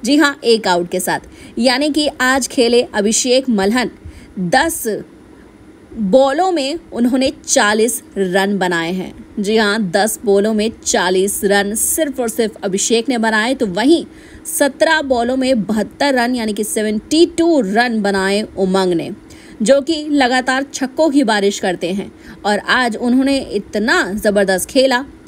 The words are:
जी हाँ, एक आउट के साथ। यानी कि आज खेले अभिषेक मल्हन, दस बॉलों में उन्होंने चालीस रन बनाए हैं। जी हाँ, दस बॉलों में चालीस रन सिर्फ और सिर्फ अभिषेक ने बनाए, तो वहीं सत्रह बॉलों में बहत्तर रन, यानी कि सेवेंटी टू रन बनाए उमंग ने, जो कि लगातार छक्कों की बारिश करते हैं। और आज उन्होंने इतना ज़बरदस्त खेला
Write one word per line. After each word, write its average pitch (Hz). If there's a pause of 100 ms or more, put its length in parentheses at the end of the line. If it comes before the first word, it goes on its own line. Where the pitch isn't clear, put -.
जी 277
हाँ, 285
एक 226
आउट 175
के 180
साथ। 165 (380)
यानी 262
कि 294 (120)
आज 254
खेले 240
अभिषेक 240
मल्हन, 214 (480)
दस 226 (1000)
बॉलों 269
में 294 (140)
उन्होंने 254 (140)
चालीस 220 (160)
रन 196
बनाए 175
हैं। - (120)
जी 208
हाँ, 208
दस 202
बॉलों 202
में 214 (120)
चालीस 190
रन 202
सिर्फ 277
और 233
सिर्फ 220
अभिषेक 220
ने 247
बनाए, 220
तो 262
वहीं 233 (400)
सत्रह 311
बॉलों 254
में 254
बहत्तर 269
रन, 247
यानी 220
कि 208
सेवेंटी 214
टू 330
रन 220
बनाए 196
उमंग 190
ने, 160 (520)
जो 269
कि 302
लगातार 262
छक्कों 302
की 269
बारिश 202
करते 175
हैं। 196 (320)
और 208
आज 233
उन्होंने 262
इतना 220
ज़बरदस्त 196
खेला 262 (240)